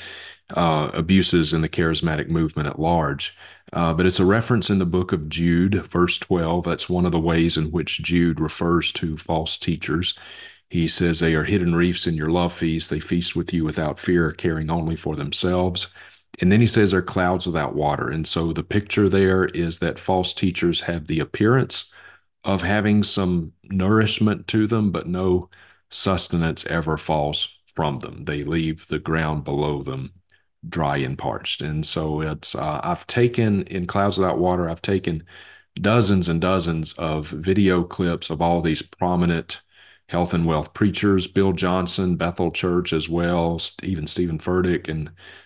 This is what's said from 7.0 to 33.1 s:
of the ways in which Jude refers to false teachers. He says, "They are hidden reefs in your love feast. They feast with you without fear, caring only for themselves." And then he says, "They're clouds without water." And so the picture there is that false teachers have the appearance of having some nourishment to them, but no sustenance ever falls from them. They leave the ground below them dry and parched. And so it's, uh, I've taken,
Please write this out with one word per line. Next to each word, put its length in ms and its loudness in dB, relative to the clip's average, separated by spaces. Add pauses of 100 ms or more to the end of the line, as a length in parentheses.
of 60 2
the 60 2
ways 380 2
in 160 -2
which 300 -4
Jude 360 2
refers 540 0
to 240 -4
false 400 -2
teachers. 600 -2 (520)
He 180 0
says, 320 2
"They 160 2
are 100 0
hidden 300 2
reefs 320 2
in 80 0
your 140 -2
love 240 2
feast. 380 -2
They 100 -2
feast 340 -2
with 180 -4
you 120 0
without 340 -4
fear, 340 2
caring 380 -4
only 240 -2
for 220 -6
themselves." 720 0 (520)
And 120 6
then 80 6
he 60 6
says, 240 4
"They're 120 4
clouds 440 0
without 280 -2
water." 360 -2
And 180 -4
so 240 0
the 100 -4
picture 460 2
there 380 4
is 320 -4
that 200 -2
false 340 0
teachers 500 0
have 240 -6
the 140 -2
appearance 720 0 (520)
of 180 0
having 400 2
some 520 0 (100)
nourishment 840 2
to 200 2
them, 240 2
but 160 -6
no 400 0 (420)
sustenance 760 0
ever 300 -2
falls 600 -2 (160)
from 240 -2
them. 280 -12
They 180 -4
leave 420 -2
the 140 -6
ground 420 -2
below 400 -2
them 300 -8 (540)
dry 300 -2
and 220 -4
parched. 420 -6
And 240 -4
so 380 -2
it's, 320 -6
uh, 280 -4
I've 240 -4
taken, 580 2